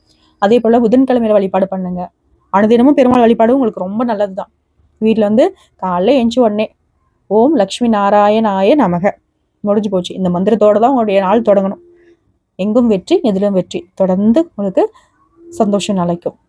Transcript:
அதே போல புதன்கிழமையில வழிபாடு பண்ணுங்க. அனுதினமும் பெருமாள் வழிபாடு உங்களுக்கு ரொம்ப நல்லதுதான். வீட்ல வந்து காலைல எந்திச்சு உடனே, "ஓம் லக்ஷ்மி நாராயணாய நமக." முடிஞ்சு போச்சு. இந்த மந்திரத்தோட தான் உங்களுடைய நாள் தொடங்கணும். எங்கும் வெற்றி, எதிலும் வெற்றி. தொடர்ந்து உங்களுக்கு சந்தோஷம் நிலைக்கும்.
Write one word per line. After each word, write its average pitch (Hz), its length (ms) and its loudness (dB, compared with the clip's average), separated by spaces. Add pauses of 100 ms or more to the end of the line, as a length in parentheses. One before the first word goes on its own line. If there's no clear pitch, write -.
(380)
அதே 208 220 2
போல 233 200 2
புதன்கிழமையில 240 520 2
வழிபாடு 190 360 0
பண்ணுங்க. 180 440 -8 (380)
அனுதினமும் 233 440 4
பெருமாள் 247 260 2
வழிபாடு 226 340 2
உங்களுக்கு 240 260 -2
ரொம்ப 196 240 -6
நல்லதுதான். 202 480 -6 (460)
வீட்ல 220 280 0
வந்து 240 300 0 (260)
காலைல 190 440 0
எந்திச்சு 233 140 -2
உடனே, 214 360 -2 (520)
"ஓம் 226 280 2
லக்ஷ்மி 233 420 -2
நாராயணாய 208 760 2
நமக." 185 360 0 (480)
முடிஞ்சு 208 300 -2
போச்சு. 185 260 -6
இந்த 185 140 -4
மந்திரத்தோட 208 500 2
தான் 233 100 2
உங்களுடைய 214 320 0
நாள் 196 200 0
தொடங்கணும். 196 400 0 (760)
எங்கும் 214 320 -2
வெற்றி, 220 340 0
எதிலும் 202 320 -2
வெற்றி. - 400 -4
தொடர்ந்து 208 560 0
உங்களுக்கு 208 440 -4 (560)
சந்தோஷம் 202 460 -4
நிலைக்கும். 175 420 -6 (120)